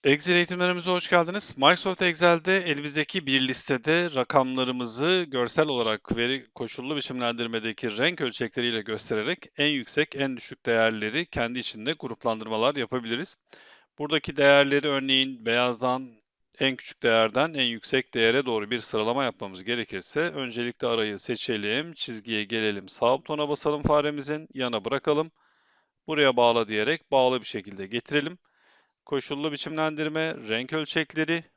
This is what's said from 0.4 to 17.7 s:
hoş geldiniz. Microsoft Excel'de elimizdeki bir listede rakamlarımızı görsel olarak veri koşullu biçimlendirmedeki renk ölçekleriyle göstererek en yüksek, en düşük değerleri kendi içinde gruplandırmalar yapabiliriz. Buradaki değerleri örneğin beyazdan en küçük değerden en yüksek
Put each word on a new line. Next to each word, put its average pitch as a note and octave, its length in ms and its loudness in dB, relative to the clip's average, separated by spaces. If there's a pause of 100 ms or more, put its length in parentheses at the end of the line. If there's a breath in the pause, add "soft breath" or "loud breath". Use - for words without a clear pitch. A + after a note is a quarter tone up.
hoş F3+ 180 0
geldiniz. F3+ 480 2
Microsoft F3 440 4
Excel'de E3+ 560 4
elimizdeki D3+ 680 -2
bir C3 220 2
listede D3 680 0
rakamlarımızı C3 1120 0
görsel B2+ 400 0
olarak A2+ 500 -2
veri B2+ 380 -2
koşullu B2+ 420 -6
biçimlendirmedeki A#2 1000 -4
renk D#3+ 240 0
ölçekleriyle A#2+ 600 -2
göstererek A2 580 -4 (180)
en D3 100 2
yüksek, D3 480 -2
en C3+ 220 -2
düşük - 280 -14
değerleri A2+ 600 2
kendi B2 340 -4
içinde A2+ 340 -6
gruplandırmalar A2+ 840 -2
yapabiliriz. B2 600 -4 (640 loud breath)
Buradaki D3 380 -2
değerleri C#3+ 500 6
örneğin C3+ 580 0
beyazdan B2 640 0 (480)
en C3+ 160 2
küçük - 280 -14
değerden A2+ 500 4
en C3+ 120 0
yüksek A#2+ 480 -2